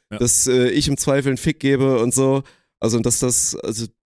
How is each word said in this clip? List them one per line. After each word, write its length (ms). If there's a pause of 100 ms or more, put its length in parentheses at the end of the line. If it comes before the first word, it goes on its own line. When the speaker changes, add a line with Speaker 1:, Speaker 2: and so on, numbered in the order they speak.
(120)
Speaker 1:
Ja. 60
Speaker 2:
dass, 300
äh, 240
ich 180
im 80
Zweifel 320
einen 80
Fick 220
gebe 400
und 140
so. 280 (400)
Also, 160
und 80
dass 140
das, 360
also, 300 (200)